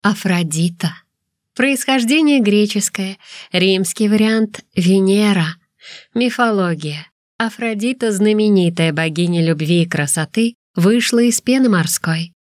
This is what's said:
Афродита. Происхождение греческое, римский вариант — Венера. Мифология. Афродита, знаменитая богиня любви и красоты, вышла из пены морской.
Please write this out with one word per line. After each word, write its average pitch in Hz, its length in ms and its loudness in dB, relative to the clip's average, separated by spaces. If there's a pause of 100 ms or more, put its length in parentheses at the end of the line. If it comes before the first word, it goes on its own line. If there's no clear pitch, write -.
Афродита. 175 920 -2 (600)
Происхождение 269 800 2
греческое, 208 800 0 (320)
римский 190 580 0
вариант — 214 520 0 (160)
Венера. 190 800 2 (580)
Мифология. 185 920 -2 (280)
Афродита, 226 760 -4
знаменитая 196 800 2
богиня 165 520 -2
любви 165 380 0
и 165 60 -2
красоты, 160 680 -4 (220)
вышла 226 420 2
из 233 220 2
пены 254 280 2
морской. 170 680 -2 (140)